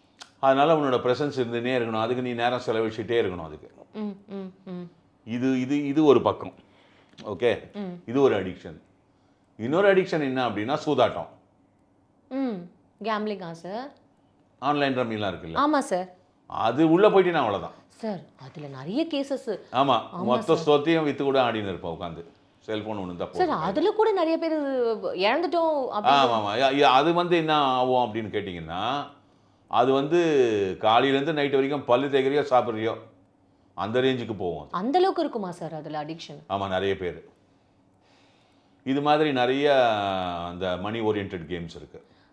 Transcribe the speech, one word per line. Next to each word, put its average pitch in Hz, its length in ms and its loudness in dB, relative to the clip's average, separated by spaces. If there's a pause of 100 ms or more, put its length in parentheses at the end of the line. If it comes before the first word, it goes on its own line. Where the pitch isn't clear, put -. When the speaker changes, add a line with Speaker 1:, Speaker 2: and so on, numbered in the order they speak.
(380)
Speaker 1:
அதனால 139 360 4
உன்னோட 135 280 2
பிரசன்ஸ் 127 360 0
இருந்துனே 120 400 -2
இருக்கணும். 113 220 -2
அதுக்கு 123 220 -2
நீ 123 100 -4
நேரம் 120 340 0
செலவழிச்சுட்டே 113 540 -2
இருக்கணும் 90 240 -4
அதுக்கு. 78 280 -18 (220)
Speaker 2:
ம், 202 400 -12
ம், 190 180 -12 (120)
ம். 180 260 -12 (340)
Speaker 1:
இது, 127 360 -2
இது, 143 260 -2
இது 143 180 2
ஒரு 127 180 8
பக்கம். 95 300 -2 (680)
ஓகே? 107 500 -2
Speaker 2:
ம். 135 340 -12
Speaker 1:
இது 123 140 -2
ஒரு 113 240 4
அடிக்ஷன். 85 360 -12 (760)
இன்னொரு 175 380 2
அடிக்ஷன் 180 260 2
என்ன 131 280 -2
அப்படின்னா 110 380 -2
சூதாட்டம். 104 420 2 (1000)
Speaker 2:
ம். 240 420 -6 (340)
கேம்பிளிங்கா, 208 460 -4
சார்? 202 420 -12 (680)
Speaker 1:
ஆன்லைன் 139 400 0
ரம்மிலாம் 110 280 -2
இருக்குல்ல? 85 400 -6
Speaker 2:
ஆமா, 302 120 2
சார். 185 360 -4 (320)
Speaker 1:
அது 127 440 2
உள்ள 196 180 8
போயிட்டீன்னா 180 240 6
அவ்வளவுதான். 101 400 -2 (160)
Speaker 2:
சார், 208 320 -10 (200)
அதுல 139 260 -16
நிறைய 147 440 -6
கேசஸ். 269 480 -6 (140)
Speaker 1:
ஆமா. 131 240 2
Speaker 2:
ஆமா, - 280 -6
Speaker 1:
மொத்த 143 320 2
Speaker 2:
சார். 147 220 4
Speaker 1:
சொத்தையும் 160 260 2
வித்து 139 200 -2
கூட 135 280 4
ஆடின்னு 110 120 -4
இருப்பா 87 320 -6
உட்காந்து. 85 280 -10 (340)
செல்போன் 107 400 -6
ஒண்ணு 90 180 -8
தான் 87 160 -6
Speaker 2:
சார், 370 140 -2
Speaker 1:
போட்டு. 214 160 -2
Speaker 2:
அதுல 294 280 0
கூட 427 220 0
நிறைய 330 260 0
பேர் 320 220 -2 (440)
இழந்துட்டோம் 285 840 0 (100)
அப்படின்னு. 208 120 0
Speaker 1:
ஆமா, 135 280 4
ஆமா. 107 240 -2
யா-, 135 160 2
யா-, 143 40 2
அது 143 320 6
வந்து 175 240 2
என்ன 156 180 0
ஆகும் 127 600 2
அப்படின்னு 110 140 -6
கேட்டீங்கன்னா, 95 800 -6 (640)
அது 127 240 4
வந்து 151 260 2 (600)
காலையிலேருந்து 135 520 4
நைட் 143 200 0
வரைக்கும் 139 320 0
பல்லு 127 240 2
தேய்க்கிறியோ, 135 360 2
சாப்பிட்றியோ, 113 540 0 (760)
அந்த 110 260 -2
ரேஞ்சுக்கு 120 360 0
போகும் 85 260 -6
அது. - 80 -20
Speaker 2:
அந்த 233 280 -2
அளவுக்கு 359 240 2
இருக்குமா, 214 280 -6
சார், 165 240 -12
அதுல 151 300 -10
அடிக்ஷன்? 156 440 -14
Speaker 1:
ஆமா, 98 200 -4
நிறைய 95 280 0
பேர். 85 320 -10 (1600)
இது 135 180 0
மாதிரி 151 300 4
நிறைய 131 540 4 (600)
அந்த 90 300 -4
மணி 107 240 -6
ஓரியன்டட் 98 460 -2
கேம்ஸ் 85 300 -8
இருக்கு. - 300 -20 (260)